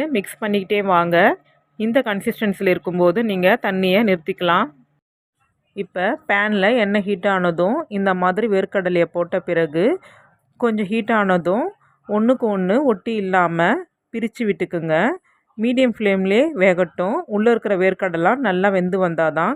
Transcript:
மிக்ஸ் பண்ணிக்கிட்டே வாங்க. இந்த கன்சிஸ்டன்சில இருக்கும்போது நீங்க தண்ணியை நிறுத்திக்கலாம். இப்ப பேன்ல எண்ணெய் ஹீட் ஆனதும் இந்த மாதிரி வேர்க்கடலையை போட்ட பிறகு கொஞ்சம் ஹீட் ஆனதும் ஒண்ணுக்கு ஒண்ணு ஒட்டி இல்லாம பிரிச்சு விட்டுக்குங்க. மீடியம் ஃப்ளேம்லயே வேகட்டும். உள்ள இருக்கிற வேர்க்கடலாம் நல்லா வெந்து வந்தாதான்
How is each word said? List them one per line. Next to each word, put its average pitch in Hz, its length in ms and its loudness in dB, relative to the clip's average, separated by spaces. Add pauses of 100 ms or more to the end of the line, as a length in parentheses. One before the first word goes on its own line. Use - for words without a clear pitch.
(160)
மிக்ஸ் 196 260 -4
பண்ணிக்கிட்டே 208 380 -2 (140)
வாங்க. 170 220 2 (720)
இந்த 233 120 0 (120)
கன்சிஸ்டன்சில 196 640 -2
இருக்கும்போது 175 460 0 (100)
நீங்க 180 180 0 (200)
தண்ணியை 190 420 0
நிறுத்திக்கலாம். 185 580 0 (1160)
இப்ப 185 260 -4 (220)
பேன்ல 202 340 0 (180)
எண்ணெய் 202 240 0
ஹீட் 202 280 -2
ஆனதும் 180 440 0 (200)
இந்த 196 100 0 (140)
மாதிரி 185 320 0
வேர்க்கடலையை 180 600 0
போட்ட 175 200 -4 (120)
பிறகு 165 380 0 (760)
கொஞ்சம் 214 320 -2
ஹீட் 226 300 -2
ஆனதும் 190 440 0 (520)
ஒண்ணுக்கு 240 280 2 (120)
ஒண்ணு 185 180 0 (160)
ஒட்டி 214 220 -4 (100)
இல்லாம 175 480 2 (420)
பிரிச்சு 226 360 -6
விட்டுக்குங்க. 165 460 -2 (680)
மீடியம் 247 340 0
ஃப்ளேம்லயே 196 480 2 (160)
வேகட்டும். 185 560 0 (180)
உள்ள 208 180 0
இருக்கிற 220 300 -2
வேர்க்கடலாம் 185 560 0 (100)
நல்லா 185 280 0
வெந்து 180 300 -2
வந்தாதான் 165 480 0